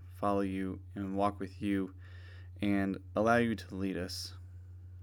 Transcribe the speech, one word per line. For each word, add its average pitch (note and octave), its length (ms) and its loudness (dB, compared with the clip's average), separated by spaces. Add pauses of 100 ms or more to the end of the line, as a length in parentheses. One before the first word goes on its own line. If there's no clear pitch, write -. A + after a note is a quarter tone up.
(120)
follow G2+ 300 4
you F#2+ 380 0 (140)
and G2 220 -2
walk G2 240 4
with F#2+ 220 -8
you G2 320 2 (640)
and G2 380 4 (180)
allow A2+ 200 6
you A#2 180 4
to F#2+ 200 -8
lead F#2+ 220 0
us. - 380 -4 (680)